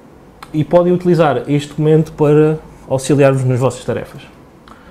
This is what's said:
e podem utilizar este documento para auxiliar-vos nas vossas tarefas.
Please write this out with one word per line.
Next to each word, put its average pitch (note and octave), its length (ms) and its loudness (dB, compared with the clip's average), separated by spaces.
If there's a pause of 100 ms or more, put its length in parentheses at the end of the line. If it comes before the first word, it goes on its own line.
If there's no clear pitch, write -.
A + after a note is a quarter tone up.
(540)
e D3+ 100 -2
podem F3 280 2
utilizar E3 560 0
este C#3+ 200 -2
documento D#3 440 0
para D3+ 460 2 (300)
auxiliar-vos C3+ 560 0
nas B2+ 140 0
vossas B2+ 260 -4
tarefas. - 380 -10 (680)